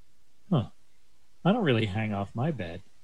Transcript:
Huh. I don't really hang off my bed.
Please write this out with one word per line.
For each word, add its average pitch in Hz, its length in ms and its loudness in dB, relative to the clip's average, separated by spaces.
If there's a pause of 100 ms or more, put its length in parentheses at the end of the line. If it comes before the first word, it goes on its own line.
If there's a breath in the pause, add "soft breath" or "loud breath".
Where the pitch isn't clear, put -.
(520)
Huh. 120 120 6 (800)
I 175 80 8
don't 240 100 4
really 113 240 6
hang 107 260 0
off 98 220 -2
my 131 160 2
bed. 90 320 -4 (220)